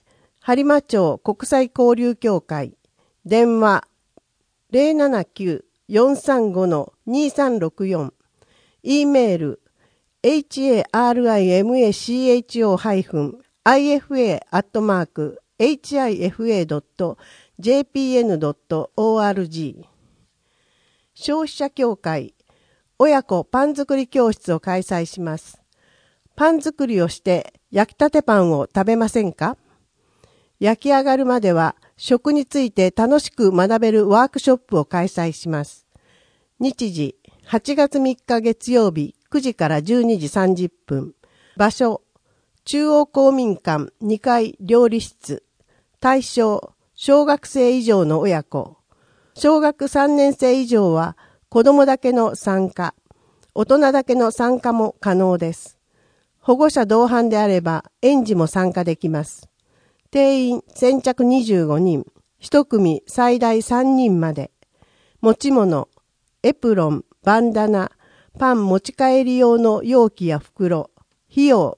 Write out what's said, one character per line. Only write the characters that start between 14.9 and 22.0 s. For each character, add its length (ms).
ー 40
ク 340
エ 140
イ 60
チ 220
ア 80
イ 140
エ 60
フ 220
エ 120
ー 40
ド 120
ッ 60
ト 200
ジ 120
ェ 100
ー 40
ピ 320
ー 40
エ 40
ヌ 140
ド 120
ッ 60
ト 280
オ 220
ー 80
ア 40
ー 40
ル 140
ジ 320
ー。 40
消 280
費 60
者 220
協 260
会、 380